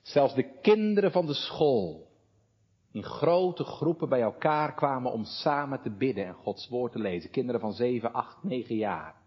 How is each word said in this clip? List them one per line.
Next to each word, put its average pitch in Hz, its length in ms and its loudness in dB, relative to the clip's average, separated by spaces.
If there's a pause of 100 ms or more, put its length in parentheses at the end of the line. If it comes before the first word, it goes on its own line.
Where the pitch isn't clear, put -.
zelfs 135 340 4
de 127 260 -2
kinderen 208 500 4
van 180 140 2
de 151 80 -2
school 117 760 0 (840)
in 104 120 -8
grote 170 600 0
groepen 160 460 -2
bij 131 120 2
elkaar 151 520 0
kwamen 131 380 -2
om 110 120 -4
samen 143 580 -2
te - 80 -6
bidden 104 360 -2
en 92 80 -12
Gods - 340 -8
woord 123 240 -2
te 120 80 -8
lezen. 92 300 -4
Kinderen 123 320 -2
van 107 120 -4
zeven, 117 400 0
acht, - 300 -6
negen 123 320 -6
jaar. 90 400 -4 (120)